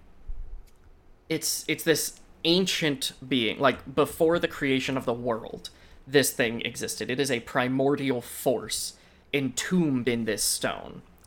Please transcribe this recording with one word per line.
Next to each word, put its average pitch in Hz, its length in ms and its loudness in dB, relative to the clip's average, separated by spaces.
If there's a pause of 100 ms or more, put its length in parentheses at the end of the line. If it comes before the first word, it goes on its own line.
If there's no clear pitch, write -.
(1300)
it's, - 380 -2
it's 156 160 -2
this - 360 2 (260)
ancient 170 680 2 (160)
being, 120 320 0
like, 131 340 2
before 160 460 2
the 165 80 0
creation 135 480 0
of 127 80 -2
the 120 100 0
world, 120 560 -6 (360)
this 131 260 4
thing 117 300 0
existed. - 480 -4
It 127 100 0
is 139 100 0
a 120 120 0
primordial 135 800 2
force - 720 -2 (400)
entombed 139 760 2
in 117 160 0
this 110 200 0
stone, - 580 -4 (260)